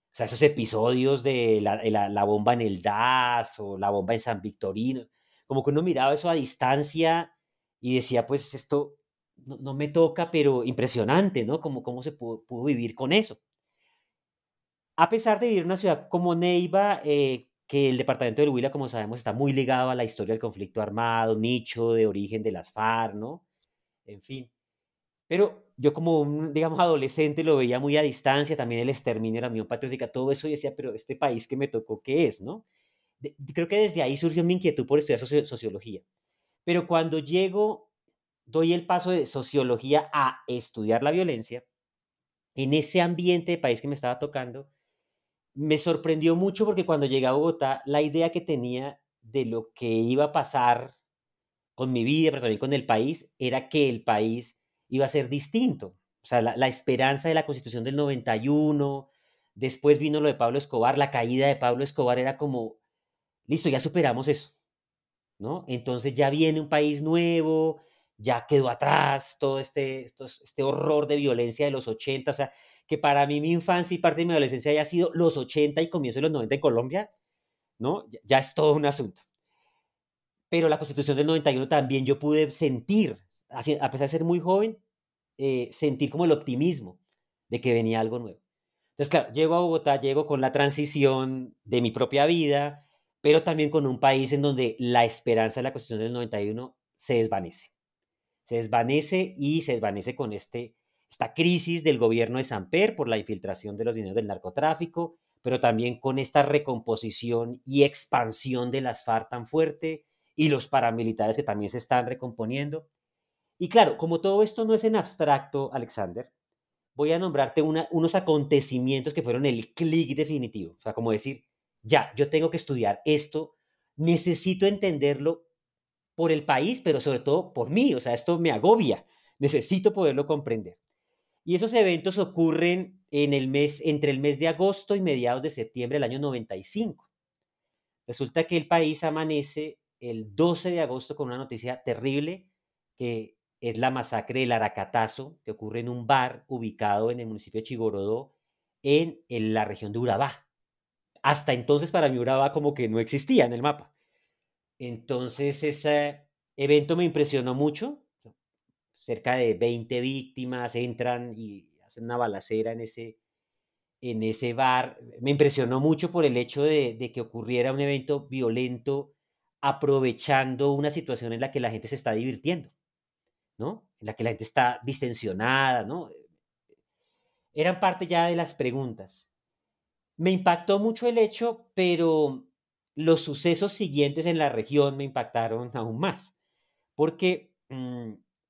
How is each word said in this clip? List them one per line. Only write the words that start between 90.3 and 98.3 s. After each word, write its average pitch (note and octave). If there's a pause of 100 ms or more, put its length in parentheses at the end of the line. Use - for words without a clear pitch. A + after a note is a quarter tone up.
la C3
transición C#3
de A#2+
mi A#2
propia B2+
vida, C#3+ (340)
pero D#3
también D#3
con D3+
un B2+
país C3+
en C#3+
donde C3
la A#2+
esperanza A2
de B2
la C3
Constitución A#2
del A#2
noventa A2+
y G2+
uno A#2+ (200)
se -
desvanece. G2 (800)